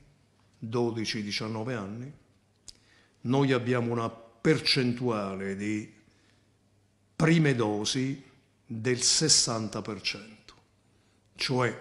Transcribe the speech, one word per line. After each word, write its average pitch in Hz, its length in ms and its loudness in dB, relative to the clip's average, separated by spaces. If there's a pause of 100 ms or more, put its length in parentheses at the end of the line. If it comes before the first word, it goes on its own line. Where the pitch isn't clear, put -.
(580)
dodici 113 640 -2
diciannove 110 520 -6
anni, 113 380 -8 (1080)
noi 135 320 2
abbiamo 120 400 2
una 117 180 -2
percentuale 113 1400 0
di 107 400 -4 (1200)
prime 160 400 4
dosi 117 680 -2 (460)
del 120 340 -2
sessanta 113 840 2
per 101 180 -10
cento, - 540 -10 (840)
cioè 123 440 0